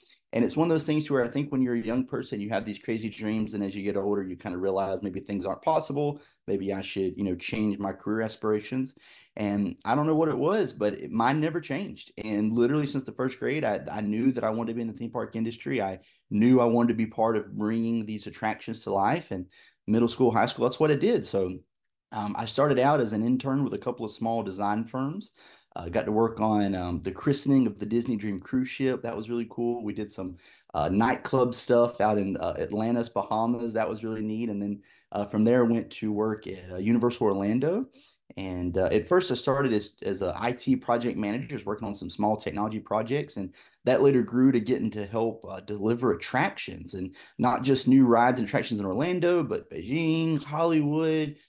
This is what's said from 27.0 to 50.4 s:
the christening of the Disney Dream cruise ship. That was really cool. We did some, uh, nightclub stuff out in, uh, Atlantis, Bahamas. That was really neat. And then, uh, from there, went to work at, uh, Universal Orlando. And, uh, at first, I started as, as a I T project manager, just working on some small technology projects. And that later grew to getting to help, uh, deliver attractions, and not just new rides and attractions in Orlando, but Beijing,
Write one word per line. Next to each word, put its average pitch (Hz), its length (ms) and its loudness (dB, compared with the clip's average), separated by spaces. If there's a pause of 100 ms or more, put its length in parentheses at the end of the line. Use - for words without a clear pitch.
the 92 120 -4
christening 139 520 2
of 101 140 -4
the 101 60 -6
Disney 117 320 -2
Dream 98 240 -4
cruise 127 260 -2
ship. 131 340 -2
That 117 140 -6
was 110 140 -8
really 120 200 -2
cool. 120 320 -2
We 104 120 -6
did 104 180 -8
some, 90 240 -10 (380)
uh, 78 160 0
nightclub 123 680 2
stuff 120 460 4
out 107 160 4
in, 98 180 -2
uh, 87 240 -4
Atlantis, 113 480 -2
Bahamas. 117 640 -2
That 107 160 0
was 107 160 -6
really 110 180 -6
neat. 107 280 -4
And 101 120 -4
then, 101 200 -4 (320)
uh, 104 100 -2
from 107 220 2
there, 123 180 6
went 117 280 2
to 107 200 -4
work 107 360 -2
at, 92 220 -12
uh, 92 60 -10
Universal 117 520 2
Orlando. 123 580 0 (500)
And, 90 420 -4
uh, 92 140 4
at 143 160 2
first, 180 240 2
I 123 40 0
started 135 360 0
as, 104 200 0 (100)
as 98 200 -4
a 87 160 -2
I 120 140 -2
T 127 240 0
project 120 420 0
manager, 104 300 -4
just 104 180 -10
working 104 220 -6
on 101 80 -6
some - 140 -10
small 104 260 0
technology 107 460 -6
projects. 117 560 -4
And 95 160 -8 (320)
that 127 160 6
later 135 220 6
grew 127 280 4
to 120 80 4
getting 110 320 0
to 104 140 -6
help, 110 440 -4
uh, 95 120 -10
deliver 107 500 0
attractions, 101 840 -2
and 92 200 -8 (220)
not 123 260 2
just 131 240 4
new 131 180 10
rides 120 340 6
and 104 80 -2
attractions 107 340 -2
in 98 40 -2
Orlando, 170 560 0
but 107 280 -4
Beijing, 160 760 -2